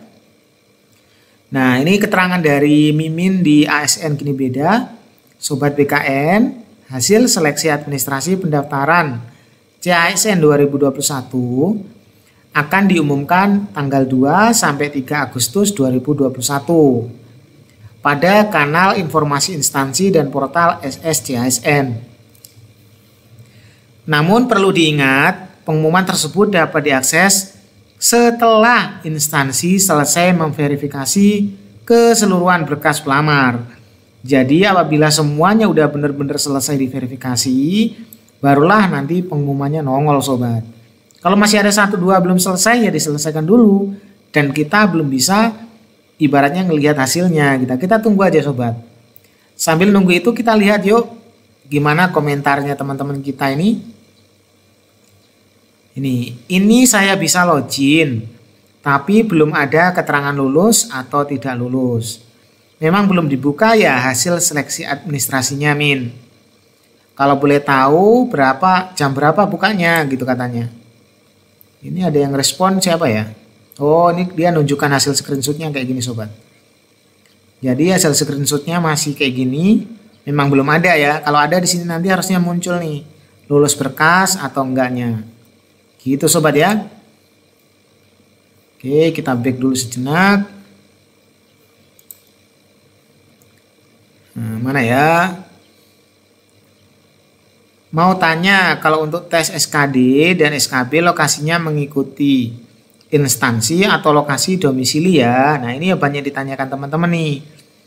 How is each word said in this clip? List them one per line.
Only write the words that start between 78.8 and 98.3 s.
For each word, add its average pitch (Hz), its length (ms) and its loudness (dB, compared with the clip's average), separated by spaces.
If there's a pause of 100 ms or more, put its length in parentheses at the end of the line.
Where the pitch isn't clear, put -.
masih 151 320 -2
kayak 135 240 -2
gini, 156 480 0 (400)
memang 143 240 0
belum 135 160 2
ada 165 320 2
ya. 147 240 0
Kalau 147 160 0
ada 156 240 2
di 175 80 -2
sini 175 160 -4
nanti 170 240 -4
harusnya 180 320 0
muncul 175 400 -4
nih, 151 240 -8 (400)
lulus 143 320 2
berkas 165 560 0
atau 139 320 -6
enggaknya. 123 560 -4 (800)
Gitu 139 240 -2
sobat 151 320 2
ya. 190 320 0 (1900)
Oke, 151 320 0
kita 131 240 -4
back 123 240 -2
dulu 131 160 0
sejenak. 170 720 0 (3750)
Nah, 113 240 -10
mana 131 240 -4
ya? 160 560 0 (2500)
Mau 180 240 2
tanya, 175 640 2